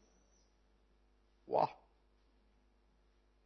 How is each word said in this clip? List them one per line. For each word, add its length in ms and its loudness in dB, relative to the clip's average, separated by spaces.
Wow. 240 6